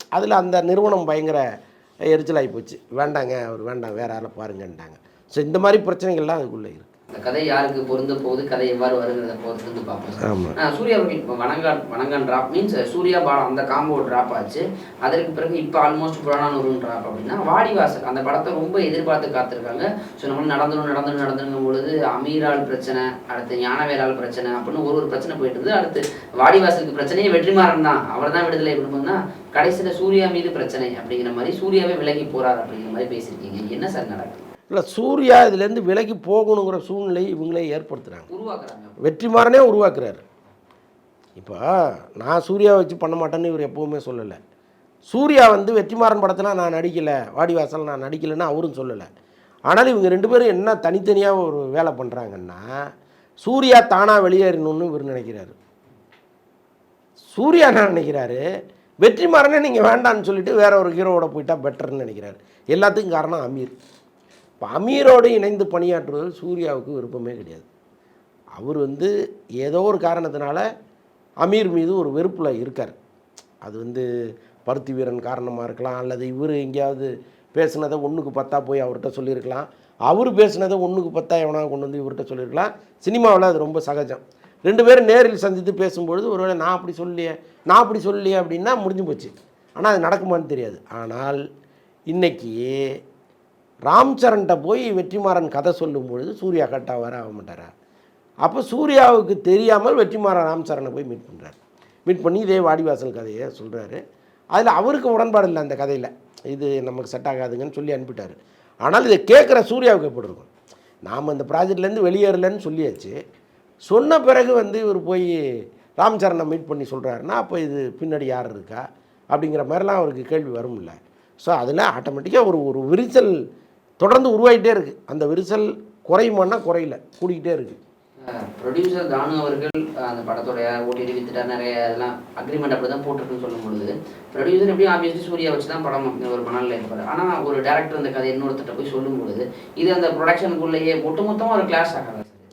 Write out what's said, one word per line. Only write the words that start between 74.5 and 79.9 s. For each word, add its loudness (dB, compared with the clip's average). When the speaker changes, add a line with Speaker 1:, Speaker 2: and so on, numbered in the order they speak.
Speaker 1:
பருத்தி -4
வீரன் -4
காரணமா -8
இருக்கலாம், -8
அல்லது -8
இவரு -4
எங்கேயாவது -6
பேசுனதை -2
ஒண்ணுக்கு -6
பத்தா -2
போய் -2
அவர்ட்ட -6
சொல்லியிருக்கலாம், -8